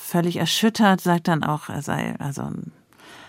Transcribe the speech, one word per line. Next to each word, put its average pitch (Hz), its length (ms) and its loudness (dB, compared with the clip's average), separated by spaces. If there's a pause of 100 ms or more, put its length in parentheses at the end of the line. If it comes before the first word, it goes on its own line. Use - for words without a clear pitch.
völlig 170 380 -2
erschüttert, 202 640 4
sagt 175 280 2
dann 160 160 2
auch, 151 240 -4
er 143 140 -6
sei, - 360 -4
also, 139 320 -6 (800)